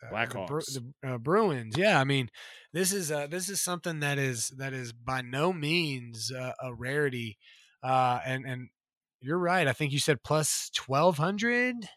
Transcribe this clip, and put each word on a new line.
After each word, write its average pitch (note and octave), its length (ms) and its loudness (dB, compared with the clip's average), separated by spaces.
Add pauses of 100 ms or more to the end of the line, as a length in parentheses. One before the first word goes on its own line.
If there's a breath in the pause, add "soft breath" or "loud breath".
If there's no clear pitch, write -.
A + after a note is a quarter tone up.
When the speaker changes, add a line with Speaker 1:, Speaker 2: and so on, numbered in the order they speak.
Speaker 1:
uh, A2+ 220 -2
the G2+ 220 -6
Bru-, D3 140 -4
Speaker 2:
Blackhawks. C3+ 180 -8 (240)
Speaker 1:
the, C3+ 60 -6
uh, B2 100 -4
Bruins. C3 580 0
Yeah, F#3 240 4
I C3 40 4
mean, C3+ 260 0 (420 loud breath)
this F3+ 200 0
is, F#3 180 -4
uh, D3 160 -2
this F3 220 -6
is G3 120 -4
something E3+ 400 -2
that C#3+ 180 0
is, B2+ 320 0
that C3+ 220 -8
is B2+ 200 -8
by A#2+ 280 -4
no C3+ 320 0
means, C#3 800 -2
uh, B2+ 220 -6 (100)
a B2+ 100 -6
rarity. B2 640 -2 (460 loud breath)
Uh, B2+ 420 4
and, C3 220 -4
and B2+ 220 -8 (520)
you're D3 180 -2
right. F3 280 4
I C3 60 6
think C#3+ 200 0
you C#3+ 60 0
said C3+ 240 2
plus - 500 0
twelve D3 460 4
hundred A#3 800 0